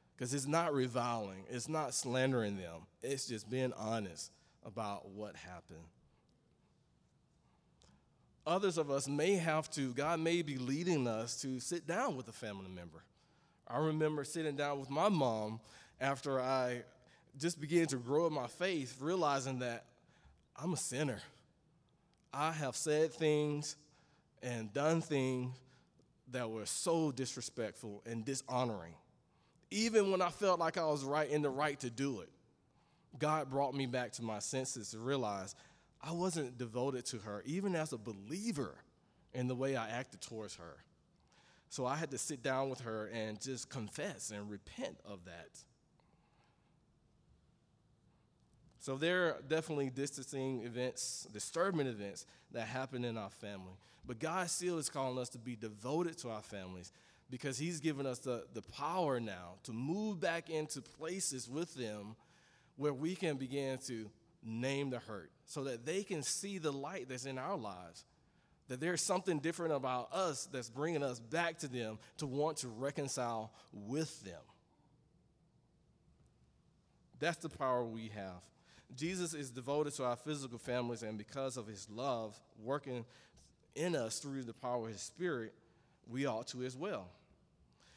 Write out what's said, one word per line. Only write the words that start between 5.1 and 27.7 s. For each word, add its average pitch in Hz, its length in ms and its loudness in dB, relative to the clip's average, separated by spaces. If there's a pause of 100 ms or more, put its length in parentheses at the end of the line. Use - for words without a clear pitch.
happened. 85 480 -14 (2500)
Others 180 320 6
of 151 120 4
us 135 200 2
may 156 260 6
have 160 360 4
to, 135 220 2
God 156 280 2
may 170 200 4
be 147 160 -2
leading 139 500 4
us 113 340 0
to 131 180 -2
sit 165 260 -2
down 190 300 2
with 127 140 -6
a - 20 -12
family 98 380 -6
member. 87 340 -10 (640)
I 120 120 0
remember 156 440 4
sitting 156 320 0
down 143 240 0
with 131 100 -6
my 156 200 6
mom 113 500 4 (400)
after 135 400 2
I 127 440 2 (540)
just 160 220 0
began 160 280 6
to 135 100 2
grow 139 300 4
in 156 60 0
my 131 140 0
faith, 135 540 -2
realizing 139 580 4
that 117 260 -2 (680)
I'm 170 180 0
a 147 40 2
sinner. 127 440 0 (1080)
I 151 200 2
have 151 240 0
said 156 380 4
things 151 640 4 (640)
and 117 320 -4
done 156 280 6
things 131 540 2 (760)
that 123 200 -2
were 110 160 -4
so 165 460 4
disrespectful 117 920 -4